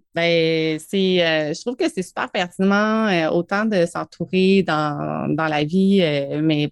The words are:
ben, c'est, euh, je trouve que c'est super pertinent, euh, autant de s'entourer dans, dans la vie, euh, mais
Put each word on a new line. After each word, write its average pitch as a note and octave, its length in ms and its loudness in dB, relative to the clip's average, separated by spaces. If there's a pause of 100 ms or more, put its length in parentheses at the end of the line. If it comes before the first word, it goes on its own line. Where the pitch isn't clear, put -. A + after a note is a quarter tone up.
(140)
ben, D#3+ 640 0
c'est, F#3 460 0
euh, D#3 300 0
je - 60 -14
trouve B3 160 -8
que E4 120 0
c'est - 140 -6
super - 280 -8
pertinent, G#3 800 0
euh, E3+ 220 0
autant G3 340 -2
de G3 220 0
s'entourer F#3 760 0
dans, D3+ 720 -2
dans D#3+ 120 0
la D3+ 180 0
vie, F#3+ 360 2
euh, D3 420 0
mais D3 300 2